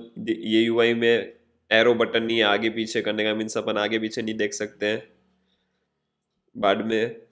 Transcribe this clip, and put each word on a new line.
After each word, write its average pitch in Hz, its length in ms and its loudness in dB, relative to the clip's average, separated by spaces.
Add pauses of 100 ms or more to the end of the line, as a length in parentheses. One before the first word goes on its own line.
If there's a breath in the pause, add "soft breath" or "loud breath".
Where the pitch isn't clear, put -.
(180)
दि-, 110 200 -4
ये 110 240 2
यूआई 117 320 2
में 117 380 0 (380)
एरो 113 240 6
बटन 113 280 0
नहीं 113 160 0
है 110 60 4
आगे 104 260 2
पीछे 110 320 -4
करने 107 220 -2
का, 107 100 0
मीन्स 107 240 -6
अपन 104 200 -2
आगे 107 200 0
पीछे 110 240 -4
नहीं 110 120 -6
देख 104 180 -2
सकते 104 340 -6
हैं। 110 160 -2 (1500)
बाद 104 300 0
में 113 300 -2 (160)